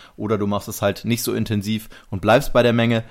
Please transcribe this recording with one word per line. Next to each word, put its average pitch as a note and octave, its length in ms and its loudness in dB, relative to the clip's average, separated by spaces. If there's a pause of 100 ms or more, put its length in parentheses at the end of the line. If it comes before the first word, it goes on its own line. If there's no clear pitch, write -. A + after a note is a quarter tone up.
(160)
oder G#2+ 220 -2
du G2+ 100 -2
machst G2+ 200 -4
es - 140 -12
halt G2+ 240 -2
nicht A#2+ 180 0
so A2 100 -6
intensiv G#2+ 560 -4 (200)
und F#2 120 -8
bleibst A2+ 320 4
bei A#2+ 100 6
der A#2+ 100 4
Menge. A#2 380 2